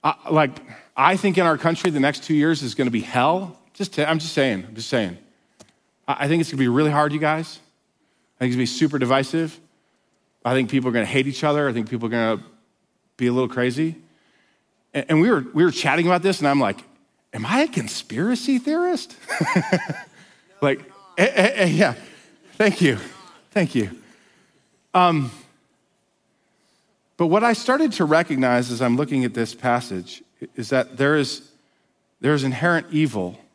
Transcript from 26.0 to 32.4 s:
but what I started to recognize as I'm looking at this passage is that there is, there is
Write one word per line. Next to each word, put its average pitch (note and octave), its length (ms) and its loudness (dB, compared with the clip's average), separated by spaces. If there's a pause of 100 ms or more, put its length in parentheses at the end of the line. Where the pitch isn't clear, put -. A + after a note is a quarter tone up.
but F3 100 2
what G3+ 160 4
I A#3 100 4
started B3+ 400 0
to E3+ 120 0
recognize C3 680 2
as A#2+ 100 -4
I'm A#2+ 140 2
looking C#3 300 0
at A2+ 80 -4
this A#2 220 -4
passage A#2+ 680 -4 (320)
is A2 140 -10
that B2+ 280 -2
there C#3+ 200 2
is, - 320 -4 (680)
there D3+ 140 2
is C#3 100 0